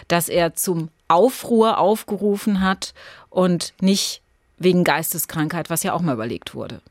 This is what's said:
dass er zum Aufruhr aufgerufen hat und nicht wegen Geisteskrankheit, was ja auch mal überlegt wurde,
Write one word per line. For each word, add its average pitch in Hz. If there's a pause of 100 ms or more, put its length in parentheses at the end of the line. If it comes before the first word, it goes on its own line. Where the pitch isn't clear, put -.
dass 170
er 165
zum 165 (180)
Aufruhr 220
aufgerufen 202
hat 190 (380)
und 180
nicht 196 (400)
wegen 180
Geisteskrankheit, 160
was 165
ja 185
auch 170
mal 156
überlegt 113
wurde, 110 (100)